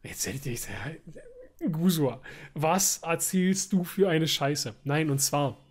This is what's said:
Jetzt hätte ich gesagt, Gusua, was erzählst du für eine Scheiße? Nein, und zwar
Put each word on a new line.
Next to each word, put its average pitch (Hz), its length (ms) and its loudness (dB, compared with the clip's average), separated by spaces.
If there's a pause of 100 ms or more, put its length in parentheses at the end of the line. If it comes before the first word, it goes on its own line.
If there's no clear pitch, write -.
Jetzt - 240 -6
hätte 135 240 -6
ich 120 100 -6
gesagt, 104 400 -8 (680)
Gusua, 156 500 2 (320)
was 165 460 2
erzählst 185 760 0
du 180 100 4
für 185 240 2
eine 160 200 4
Scheiße? 143 560 0
Nein, 151 260 2
und 139 80 2
zwar 139 400 0 (140)